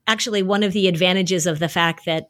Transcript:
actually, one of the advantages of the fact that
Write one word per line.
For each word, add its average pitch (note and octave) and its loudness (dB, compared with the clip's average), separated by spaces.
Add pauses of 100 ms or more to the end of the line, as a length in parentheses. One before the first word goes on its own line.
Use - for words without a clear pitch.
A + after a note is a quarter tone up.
actually, G#3+ -2
one G3+ 0
of G3+ 0
the F#3+ 2
advantages F3+ 0
of D#3 -2
the E3 0
fact E3 -2
that D#3+ -4